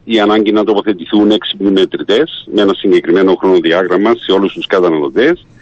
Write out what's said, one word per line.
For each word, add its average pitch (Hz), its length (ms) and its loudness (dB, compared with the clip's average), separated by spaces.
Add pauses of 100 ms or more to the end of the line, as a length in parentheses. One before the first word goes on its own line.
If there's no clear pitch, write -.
η 113 160 -2
ανάγκη 107 320 2
να 107 120 0
τοποθετηθούν 104 680 0
έξυπνοι 101 400 -2
μετρητές 95 840 -2
με 107 80 0
ένα 98 120 2
συγκεκριμένο 92 600 2
χρονοδιάγραμμα 90 840 0
σε - 140 -6
όλους 95 220 0
τους 82 140 -10
καταναλωτές, 87 800 0 (160)